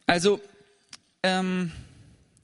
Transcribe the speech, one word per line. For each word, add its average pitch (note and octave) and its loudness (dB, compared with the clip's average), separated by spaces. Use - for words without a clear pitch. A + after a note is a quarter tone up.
Also, F3+ 2
ähm, F#3 0